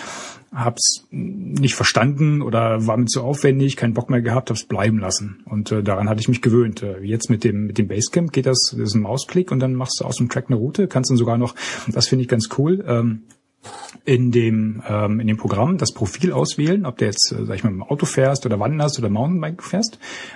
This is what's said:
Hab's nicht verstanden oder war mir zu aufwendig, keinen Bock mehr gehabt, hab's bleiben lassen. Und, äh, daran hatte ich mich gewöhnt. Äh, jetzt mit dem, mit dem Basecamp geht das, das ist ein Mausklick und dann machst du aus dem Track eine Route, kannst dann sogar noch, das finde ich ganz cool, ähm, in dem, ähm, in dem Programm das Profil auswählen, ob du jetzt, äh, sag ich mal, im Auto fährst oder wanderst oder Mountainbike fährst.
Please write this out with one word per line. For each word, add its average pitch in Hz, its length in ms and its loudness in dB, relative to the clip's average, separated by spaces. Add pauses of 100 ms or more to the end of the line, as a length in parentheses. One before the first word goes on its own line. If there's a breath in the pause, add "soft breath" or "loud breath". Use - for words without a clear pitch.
(540 loud breath)
Hab's - 560 -2
nicht - 640 -2
verstanden 143 680 2
oder 113 420 0
war 110 120 2
mir 123 80 2
zu 117 180 -2
aufwendig, 135 520 2
keinen 117 200 0
Bock 117 160 -2
mehr 120 100 4
gehabt, 120 300 0
hab's 107 140 -4
bleiben 107 340 2
lassen. 98 460 -6
Und, 107 260 -4
äh, 107 100 2
daran 101 260 0
hatte 107 140 0
ich - 60 0
mich 120 160 2
gewöhnt. 113 400 4
Äh, 98 160 -6
jetzt 104 320 -2
mit 113 120 2
dem, 107 220 2
mit 101 140 -2
dem 104 80 2
Basecamp 104 440 -2
geht 131 140 0
das, 131 140 2 (120)
das 120 80 -6
ist 107 140 -2
ein 113 80 4
Mausklick 135 500 -2
und 131 80 2
dann 131 140 0
machst 127 260 -4
du - 60 -4
aus - 120 -4
dem 123 120 0
Track - 200 -4
eine 131 80 4
Route, 147 300 0
kannst 120 220 0
dann 131 80 4
sogar 117 220 2
noch, 120 160 -2 (320 loud breath)
das 117 220 0
finde 131 140 2
ich 123 60 -4
ganz 113 200 0 (100)
cool, 180 280 2
ähm, 117 360 0 (840 loud breath)
in 123 260 4
dem, 110 580 2
ähm, 104 300 2
in 110 80 0
dem 110 100 2
Programm 110 400 2
das 139 160 0
Profil 139 400 0
auswählen, 151 540 0
ob 123 100 -8
du - 80 2
jetzt, - 260 0
äh, 113 140 -4
sag 107 120 -4
ich 92 60 -6
mal, 117 60 2
im 95 140 -4
Auto - 240 -2
fährst 135 400 2
oder 107 120 0
wanderst 147 380 0
oder 117 120 -2
Mountainbike 156 520 -2
fährst. 226 380 -4 (360 loud breath)